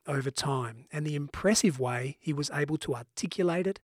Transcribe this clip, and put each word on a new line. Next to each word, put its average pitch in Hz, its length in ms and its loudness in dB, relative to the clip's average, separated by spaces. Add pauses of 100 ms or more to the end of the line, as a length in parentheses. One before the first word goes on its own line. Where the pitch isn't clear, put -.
over 139 260 0
time 127 600 -2
and 151 140 -4
the 151 100 -2
impressive 147 640 4
way 123 400 -2
he 156 140 -2
was 143 160 -2
able 147 300 0
to 135 160 -2
articulate 175 720 0
it 196 180 -4